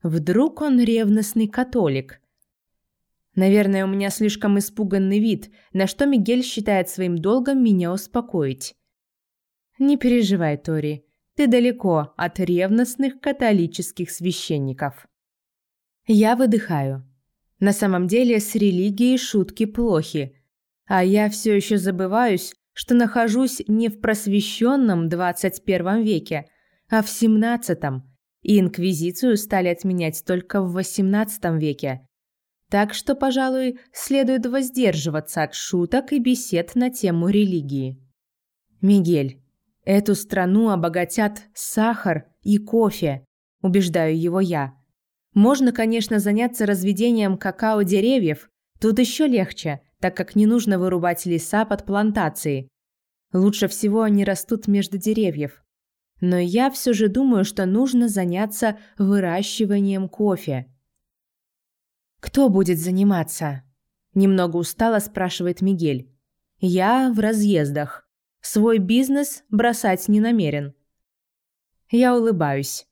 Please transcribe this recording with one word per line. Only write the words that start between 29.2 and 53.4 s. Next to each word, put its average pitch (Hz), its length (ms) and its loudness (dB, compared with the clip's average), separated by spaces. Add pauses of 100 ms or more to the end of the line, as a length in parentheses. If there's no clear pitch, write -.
стали 190 320 -2
отменять 175 580 -4
только 180 340 -2
в 180 120 -4
восемнадцатом 190 880 -2
веке. 139 480 -6 (600)
Так 208 220 0
что, - 220 -4
пожалуй, 262 640 -2 (140)
следует 262 540 0
воздерживаться 196 1000 -2
от 151 100 -8
шуток 247 580 -2
и 294 60 0
бесед 233 560 -2
на 247 160 2
тему 175 380 0
религии. 143 720 0 (800)
"Мигель, 170 640 2 (400)
эту 202 320 2
страну 196 540 0
обогатят 175 720 -2 (120)
сахар 214 720 -2 (160)
и 208 160 2
кофе", 202 640 -2 (380)
убеждаю 170 560 2
его 175 220 0
я. 156 340 -2 (600)
Можно, 247 360 6
конечно, 226 480 -2
заняться 214 480 0
разведением 202 720 0
какао-деревьев, 202 1120 0 (300)
тут 214 180 2
ещё 254 280 0
легче, 185 560 -2 (180)
так 180 160 -4
как - 180 -8
не 208 120 4
нужно 214 320 2
вырубать 175 480 -2
леса 175 380 -2
под 208 200 -6
плантации. 180 840 -2 (640)
Лучше 196 360 2